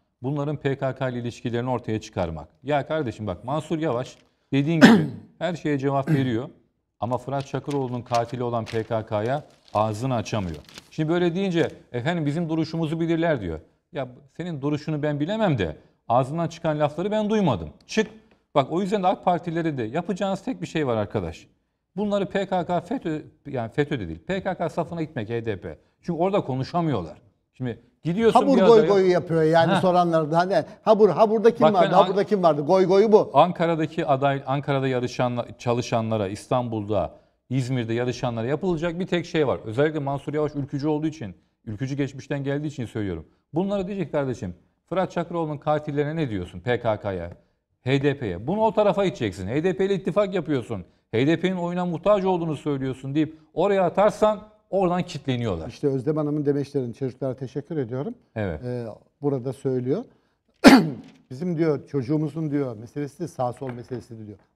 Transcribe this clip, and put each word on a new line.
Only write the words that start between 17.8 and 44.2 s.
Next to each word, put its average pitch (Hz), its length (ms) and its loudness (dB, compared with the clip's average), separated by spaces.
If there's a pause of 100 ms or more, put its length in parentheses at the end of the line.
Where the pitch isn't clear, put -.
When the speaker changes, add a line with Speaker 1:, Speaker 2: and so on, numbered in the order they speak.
Speaker 1:
Çık. 214 200 0 (480)
Bak 139 160 2
o 175 100 0
yüzden 202 220 -2
de 180 40 2
ak 208 180 0
Partileri 165 520 0
de 120 60 -2
yapacağınız 180 580 -4
tek 247 200 -8
bir 175 60 -8
şey 151 200 -2
var 117 100 2
arkadaş. 98 500 -4 (500)
Bunları 202 280 -2
P 196 200 -2
K 180 200 -2
K, 175 160 -2
fetö, 170 400 -4 (260)
yani 120 240 -6
fetö 143 280 0
de 90 80 -6
değil, 80 200 -8
P 190 160 -4
K 185 120 -4
K 165 140 -4
safına 165 320 -6
itmek 117 280 -8
H 117 160 -4
D 101 160 -4
P. 82 160 -12 (240)
Çünkü 160 180 -4
orada 190 220 2
konuşamıyorlar. 131 760 -2 (360)
Şimdi 120 260 -8 (240)
gidiyorsun 208 360 4
Speaker 2:
Habur 269 180 4
Speaker 1:
bir - 40 6
Speaker 2:
goy 220 180 10
Speaker 1:
adaya 160 80 4
Speaker 2:
goyu 190 240 6
yapıyor 165 320 2
yani 165 300 6
Speaker 1:
Heh. 185 80 2
Speaker 2:
soranlar 175 500 2
da 165 60 2
hani 175 260 2 (180)
habur, 208 280 6
haburda 214 460 4
kim - 120 6
Speaker 1:
Bak 208 60 4
Speaker 2:
vardı, 175 180 6
Speaker 1:
ben 180 60 6
An- 202 60 10
Speaker 2:
haburda 190 200 2
kim 196 200 0
vardı? 151 180 6
Goy 180 240 4
goyu 196 260 6
bu. 202 220 6
Speaker 1:
Ankara'daki 165 720 2
aday, 139 400 2
Ankara'da 135 420 0
yarışanla-, 123 680 -2
çalışanlara, 113 720 0
İstanbul'da, 107 880 -2 (340)
İzmir'de 123 440 -2
yarışanlara 120 540 -2
yapılacak 170 520 -2
bir 185 80 -6
tek 175 180 -2
şey 151 220 0
var. 95 180 0
Özellikle 147 340 0
Mansur 139 340 -6
Yavaş 147 220 -2
ülkücü 143 320 -4
olduğu 156 200 0
için, 117 280 -10 (300)
ülkücü 131 300 -6
geçmişten 139 480 -6
geldiği 143 240 -4
için 131 180 -8
söylüyorum. 95 400 -6 (280)
Bunlara 196 340 -2
diyecek 196 240 -6
kardeşim, 127 440 -4 (300)